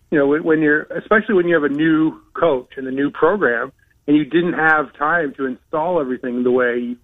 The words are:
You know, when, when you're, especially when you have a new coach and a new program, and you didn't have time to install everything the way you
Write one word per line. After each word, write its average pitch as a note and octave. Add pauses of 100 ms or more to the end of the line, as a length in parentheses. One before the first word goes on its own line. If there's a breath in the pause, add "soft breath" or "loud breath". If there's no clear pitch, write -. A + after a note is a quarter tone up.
You D#3+
know, C#3+
when, D3
when D#3+
you're, D3 (140)
especially G#3
when F3
you E3+
have D#3
a C#3+
new D#3 (140)
coach C#3+
and C3
a C3
new C#3
program, C#3 (360)
and D3
you D3+
didn't E3+
have D#3
time D3+
to C3+
install D#3
everything B2+
the B2
way B2
you A#2+